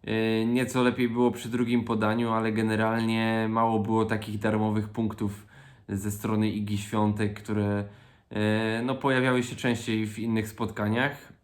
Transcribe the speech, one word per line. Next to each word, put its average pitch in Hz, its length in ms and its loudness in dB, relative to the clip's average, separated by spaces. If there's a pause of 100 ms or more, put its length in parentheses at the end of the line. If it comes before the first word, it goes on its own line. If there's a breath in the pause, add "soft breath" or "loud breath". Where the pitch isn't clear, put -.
E, 113 420 2
nieco 123 360 2
lepiej 123 260 2
było 120 220 4
przy - 180 -8
drugim 120 360 0
podaniu, 113 460 0
ale 113 220 0
generalnie 113 960 2
mało 113 280 2
było 110 260 2
takich 107 340 -4
darmowych 107 500 0
punktów 107 580 -4 (420 loud breath)
ze 101 220 -4
strony 107 400 0
Igi 101 280 -4
Świątek, 107 640 0
które, 101 420 0 (460 loud breath)
e, 110 520 0
no, 131 120 0
pojawiały 127 480 2
się 120 140 -6
częściej 110 500 0
w 104 120 -8
innych 113 300 0
spotkaniach. 113 840 -2 (100)